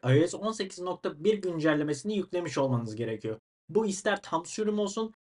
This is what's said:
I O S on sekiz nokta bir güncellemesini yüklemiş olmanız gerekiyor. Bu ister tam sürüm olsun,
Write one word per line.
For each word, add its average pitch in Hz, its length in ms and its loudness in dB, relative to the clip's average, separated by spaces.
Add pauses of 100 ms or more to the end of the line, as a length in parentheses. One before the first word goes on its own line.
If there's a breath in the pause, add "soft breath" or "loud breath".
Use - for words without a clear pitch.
I 135 200 6
O - 20 6
S 175 100 -8
on 214 160 -2
sekiz 196 260 -6
nokta 175 460 -4
bir 208 180 4
güncellemesini 156 760 0
yüklemiş 175 420 -2
olmanız 117 380 0
gerekiyor. 110 440 -4 (280)
Bu 214 180 2
ister 135 360 0
tam 165 240 -2
sürüm 208 320 0
olsun, 214 360 -2 (120)